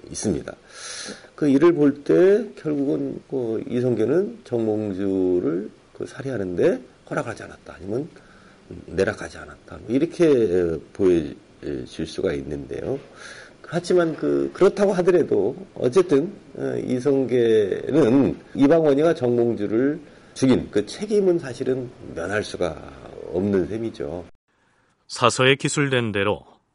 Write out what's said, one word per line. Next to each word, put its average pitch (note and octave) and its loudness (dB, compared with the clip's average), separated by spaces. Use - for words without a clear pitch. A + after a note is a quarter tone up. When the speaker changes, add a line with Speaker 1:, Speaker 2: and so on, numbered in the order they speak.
Speaker 1:
있습니다. E2+ -4
그 D3+ 0
일을 D3 6
볼 D3 2
때 F#3+ 4
결국은 C#3 -4
그 A2+ -4
이성계는 B2 0
정몽주를 G#2+ -2
그 - -10
살해하는데 B2 -2
허락하지 A#2 -8
않았다, - -20
아니면 G#2 -8
내락하지 E2+ -4
않았다, D2+ -18
뭐 A2+ -4
이렇게 A2+ 2
보여질 D#2 -2
수가 E2+ -4
있는데요. C#2+ -8
하지만 E3+ 0
그, C#3 -2
그렇다고 G3 2
하더라도 D#3 2
어쨌든, B2+ 2
어, C3 -6
이성계는 B2 2
이방원이가 D#3 4
정몽주를 A#2+ 0
죽인 B2 2
그 G2+ -2
책임은 G3+ 0
사실은 B2+ -6
면할 F#2 -4
수가 D#2+ -6
없는 F#2 0
셈이죠. F2+ -8
Speaker 2:
사서에 C3 2
기술된 C3 -2
대로 G2 -2